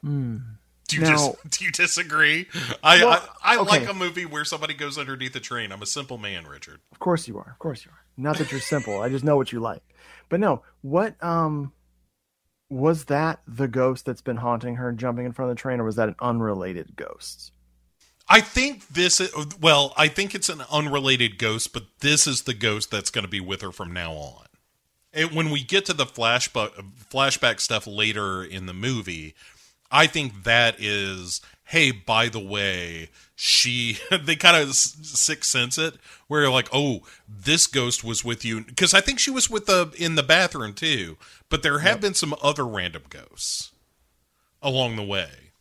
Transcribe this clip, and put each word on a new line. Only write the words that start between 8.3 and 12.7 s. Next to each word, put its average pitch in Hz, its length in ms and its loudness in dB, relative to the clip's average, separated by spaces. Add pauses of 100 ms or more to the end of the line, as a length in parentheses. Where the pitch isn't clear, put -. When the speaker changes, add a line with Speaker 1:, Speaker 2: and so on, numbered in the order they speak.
Speaker 1:
that 147 120 -4
you're 135 100 -6
simple. 110 400 -4
I 113 80 -2
just 131 160 -4
know 147 120 4
what 135 160 0
you 120 80 -4
like. 113 220 -6 (460)
But 175 120 0
no, 175 220 2 (200)
what, 175 400 -2
um, 156 500 -2 (1000)